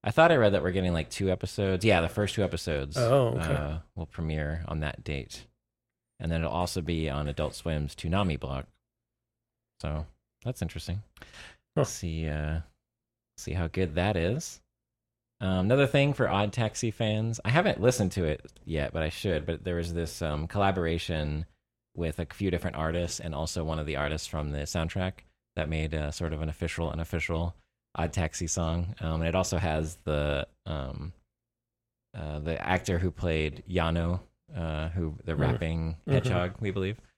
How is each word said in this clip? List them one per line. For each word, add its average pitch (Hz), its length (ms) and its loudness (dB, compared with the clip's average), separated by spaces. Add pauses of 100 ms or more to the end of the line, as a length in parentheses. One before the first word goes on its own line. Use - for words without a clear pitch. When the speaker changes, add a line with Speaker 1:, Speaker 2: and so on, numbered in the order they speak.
Speaker 1:
I 104 80 0
thought 165 200 8
I 160 60 8
read 104 160 8
that 78 100 2
we're 90 80 2
getting, 90 220 2
like, 80 180 0
two 95 200 0
episodes. 95 540 0
Yeah, 92 160 8
the 82 80 2
first 104 260 0
two 104 80 4
episodes, 78 540 -2
Speaker 2:
Oh, 120 420 4
okay. 80 140 0
Speaker 1:
uh, 73 240 -2 (180)
will 85 120 -4
premiere 78 600 -4
on 78 140 -4
that - 220 -4
date. - 420 -8 (760)
And 82 120 -2
then 82 100 0
it'll 69 120 -2
also 87 280 -2
be 80 280 0
on 73 180 -2
Adult 73 280 -2
Swim's 76 400 -2
Toonami 87 440 0
block. 67 260 -6 (1160)
So, 76 240 -4 (380)
that's 123 180 -4
interesting. 87 420 -4 (760)
Speaker 2:
Huh. 147 80 4
Speaker 1:
See, 80 420 -4
uh, 76 320 -2 (760)
see - 160 -8
how 85 140 0
good 80 280 -2
that 95 200 2
is. 98 460 -2 (800)
Um, 92 240 2
another 131 220 6
thing 143 260 4
for 113 160 2
Odd 101 240 2
Taxi 113 380 0
fans, 110 520 0
I 107 60 0
haven't 170 320 4
listened 104 320 4
to 90 120 0
it 76 200 -2 (200)
yet, 73 280 -2
but 80 100 0
I 78 60 0
should. 78 360 -2
But 82 180 -4
there 90 120 -2
was 85 180 -2
this, 85 280 -2
um, 78 260 -2
collaboration 82 1000 0 (500)
with 82 240 -2
a 82 60 -2
few 95 260 -2
different 87 240 -2
artists 82 440 -2
and 80 140 -6
also 80 300 -2
one 80 160 -2
of 76 60 -2
the 73 100 -2
artists 73 320 -2
from 76 240 -4
the 73 80 -4
soundtrack 85 540 -2 (420)
that 78 140 -2
made, 78 260 0
uh, 73 160 -2
sort 80 220 -4
of 78 80 -4
an 80 80 -2
official, 82 420 -2
unofficial 82 640 -2 (400)
Odd 82 180 -2
Taxi 82 340 -2
song. 85 540 0
Um, 80 200 0
and 82 60 2
it 82 80 2
also - 220 2
has 78 460 0
the, 73 440 0 (180)
um, 69 480 -6 (1040)
uh, 76 220 -6
the 80 260 -2
actor 92 340 0
who 90 120 2
played 78 580 0
Yano, 85 500 2 (360)
uh, 80 340 -2
who 82 260 -2 (100)
the 82 80 -2
Speaker 2:
Mm-hmm. 71 80 0
Speaker 1:
rapping 82 520 0
Speaker 2:
Mm-hmm. - 180 -6
Speaker 1:
hedgehog, 107 480 2
we 104 120 -2
believe. 95 260 -2 (200)